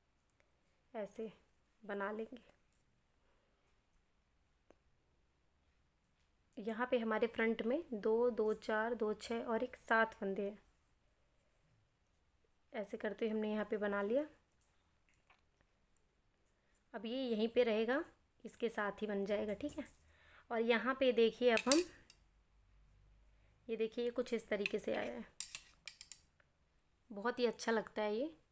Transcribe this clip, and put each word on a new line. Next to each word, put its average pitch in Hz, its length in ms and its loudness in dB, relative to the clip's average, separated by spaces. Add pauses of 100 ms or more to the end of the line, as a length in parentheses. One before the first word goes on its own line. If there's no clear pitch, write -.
(920)
ऐसे 214 380 -8 (520)
बना 202 280 -4
लेंगे। 220 260 -8 (4000)
यहाँ 226 340 -4
पे 254 60 4
हमारे 226 300 2
फ्रंट 226 340 0
में 247 200 0 (120)
दो, 220 360 2
दो, 214 260 0
चार, 220 400 -2
दो, 214 200 -2
छः 233 280 -6
और 233 200 0
एक 254 160 -8
सात 226 340 2
फंदे 196 280 -4
हैं। 202 160 -6 (2250)
ऐसे 220 240 -6
करते 214 280 -4
हुए 220 80 0
हमने 214 180 0
यहाँ 214 140 0
पे 214 120 -2
बना 202 240 0
लिया। 233 240 0 (2750)
अब 220 120 -8
ये 226 140 -4
यहीं 233 280 2
पे 247 160 4
रहेगा, 226 400 2 (400)
इसके 233 260 -4
साथ 208 320 -2
ही 214 60 -4
बन 196 180 -2
जाएगा, 208 280 -2
ठीक 285 240 -6
है। 269 80 -8 (680)
और 233 100 0
यहाँ 233 380 2
पे 254 120 6
देखिए, 226 400 4
अब 220 140 6
हम, 294 180 8 (1800)
ये 226 80 -4
देखिए, 226 300 -2
ये 240 60 -2
कुछ 240 220 -4
इस 226 160 -4
तरीके 208 300 0
से 220 160 -2
आया - 180 -4
है। 226 120 -10 (1900)
बहुत 226 280 -2
ही 247 60 2
अच्छा 226 260 0
लगता 220 300 -2
है 208 140 0
ये। 285 160 -2 (200)